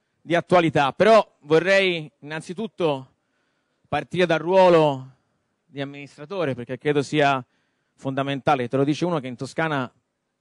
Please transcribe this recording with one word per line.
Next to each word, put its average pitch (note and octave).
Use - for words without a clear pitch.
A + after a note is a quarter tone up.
di D3+
attualità, D#3+
però G#3
vorrei E3+
innanzitutto D#3
partire D3
dal D#3+
ruolo D#3+
di C3+
amministratore, C#3+
perché A#2+
credo D3
sia C#3
fondamentale. C3+
Te C3+
lo C3+
dice C#3+
uno F3
che B2+
in B2+
Toscana C#3